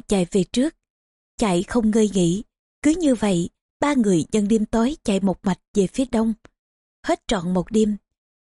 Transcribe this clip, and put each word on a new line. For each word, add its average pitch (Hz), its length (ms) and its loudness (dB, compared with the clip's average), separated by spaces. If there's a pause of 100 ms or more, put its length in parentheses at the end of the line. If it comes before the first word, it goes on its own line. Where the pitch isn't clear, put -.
chạy 190 240 0
về 190 120 2
trước. 262 320 -2 (600)
Chạy 190 260 0
không 220 280 0
ngơi 214 220 2
nghỉ. 185 300 0 (380)
Cứ 302 160 2
như 294 180 2
vậy, 190 340 -2 (300)
ba 294 140 0
người 202 380 2
nhân 208 160 0
đêm 220 180 2
tối 240 380 -2
chạy 196 160 0
một 190 260 -4
mạch 185 140 -2 (140)
về 190 140 2
phía 254 180 -4
đông. 226 280 -2 (720)
Hết - 220 -2
trọn 180 260 -2
một 180 180 -2
đêm, 214 260 2 (480)